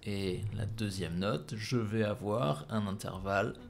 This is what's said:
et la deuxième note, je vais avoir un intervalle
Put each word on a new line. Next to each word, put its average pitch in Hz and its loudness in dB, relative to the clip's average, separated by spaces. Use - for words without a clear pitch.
et 98 0
la - 0
deuxième 92 -2
note, 120 0
je 107 0
vais 110 2
avoir 110 0
un 107 0
intervalle 98 0